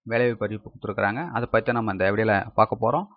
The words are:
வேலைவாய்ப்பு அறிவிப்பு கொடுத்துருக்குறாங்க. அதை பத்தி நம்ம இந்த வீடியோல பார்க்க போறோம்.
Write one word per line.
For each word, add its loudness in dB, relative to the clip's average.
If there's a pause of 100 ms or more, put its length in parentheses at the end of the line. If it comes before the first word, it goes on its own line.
(120)
வேலைவாய்ப்பு 0
அறிவிப்பு -6
கொடுத்துருக்குறாங்க. -4 (160)
அதை -2
பத்தி 2
நம்ம 0
இந்த 0
வீடியோல 2 (220)
பார்க்க 2
போறோம். 0 (120)